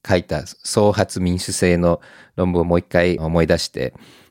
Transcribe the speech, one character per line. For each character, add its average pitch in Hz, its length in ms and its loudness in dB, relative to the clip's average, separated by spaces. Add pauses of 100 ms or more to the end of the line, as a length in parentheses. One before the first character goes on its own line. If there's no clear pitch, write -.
書 98 120 2
い 87 80 -2
た - 200 -8
創 - 460 0
発 95 300 -2
民 90 180 0
主 - 140 -8
制 90 240 2
の 85 240 2 (340)
論 90 160 -2
文 87 120 2
を - 20 -6
も 87 100 0
う 87 40 4
一 90 40 -4
回 87 360 0
思 82 220 0
い 80 60 2
出 85 100 2
し - 120 -6
て、 64 240 -8 (380)